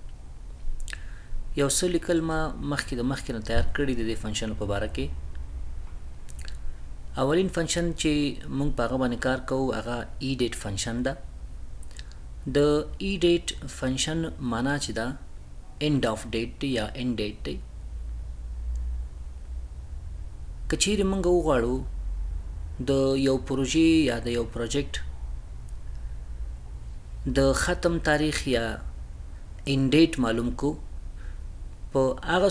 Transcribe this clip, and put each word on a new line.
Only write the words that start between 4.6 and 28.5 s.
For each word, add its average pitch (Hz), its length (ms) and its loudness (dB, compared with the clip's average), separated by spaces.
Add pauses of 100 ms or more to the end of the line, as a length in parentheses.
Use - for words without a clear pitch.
باره 101 300 0
کې. 135 100 0 (2250)
اولین 175 320 4
فنکشن 170 380 2
چې 156 180 2 (460)
موږ 143 200 4
په 123 60 2
هغه 123 140 2
باندې 123 280 2
کار 127 140 2 (100)
کوو، 131 240 2
هغه 113 240 -2 (280)
ایډیټ 123 280 0 (100)
فنکشن 107 320 -2 (100)
ده. 135 80 0 (1300)
د 135 100 2 (480)
ایډیټ 175 420 4 (300)
فنکشن 131 420 0 (200)
معنا 127 400 0
چې 120 120 -4
ده، 113 160 -2 (800)
end 139 240 4
of 107 80 -2 (140)
date 117 280 -2
دی 143 120 0
یا 107 120 2 (160)
end 123 180 0
date 107 260 -2
دی. 147 100 -4 (3250)
که 160 80 4
چیرې 202 340 4
موږ 190 140 2
وغواړو 147 500 4 (1120)
د - 20 6 (360)
یو 135 80 6 (120)
پروژې 139 420 4 (200)
یا 117 100 0
د 117 80 -2
یو 120 260 2
پروجیکټ 120 400 0 (2500)
د - 20 4 (140)
ختم 170 460 2
تاریخ 151 480 2
یا 117 180 4 (1080)